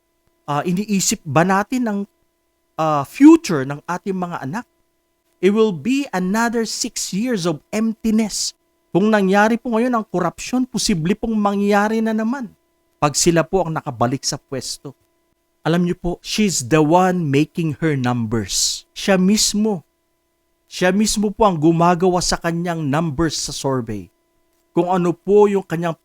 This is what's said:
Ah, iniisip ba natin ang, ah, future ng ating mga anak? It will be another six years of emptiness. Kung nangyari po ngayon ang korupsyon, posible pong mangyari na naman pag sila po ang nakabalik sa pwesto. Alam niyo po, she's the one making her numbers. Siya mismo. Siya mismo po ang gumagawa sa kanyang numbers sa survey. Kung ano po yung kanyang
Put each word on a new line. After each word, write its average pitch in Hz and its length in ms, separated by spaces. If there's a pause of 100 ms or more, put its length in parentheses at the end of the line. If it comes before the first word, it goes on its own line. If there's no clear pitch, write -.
(480)
Ah, 147 160
iniisip 196 580
ba 160 220
natin 202 400
ang, 202 160 (800)
ah, 151 240
future 269 640
ng 143 160
ating 185 320
mga 170 320
anak? 214 180 (760)
It 196 80
will 220 240
be 262 340
another 220 540
six - 480
years 214 320
of 165 160 (100)
emptiness. 220 840 (320)
Kung 214 240
nangyari 208 480
po 233 160
ngayon 247 160
ang 220 160
korupsyon, 180 560
posible 185 480
pong 226 240
mangyari 202 640
na 220 160
naman 226 320 (480)
pag 151 160
sila 165 320
po 180 240
ang 160 80
nakabalik 127 480
sa - 160
pwesto. - 560 (720)
Alam 170 180
niyo 175 140
po, 175 120 (120)
she's 202 400
the 127 160
one 175 480
making 151 560
her 156 160
numbers. 117 960
Siya 190 240
mismo. 202 640 (840)
Siya 180 240
mismo 208 400
po 214 160
ang 175 100
gumagawa 170 640
sa - 160
kanyang 170 480
numbers 151 480
sa - 160
survey. 117 560 (640)
Kung 175 220
ano 175 180
po 202 400
yung 196 140
kanyang 165 400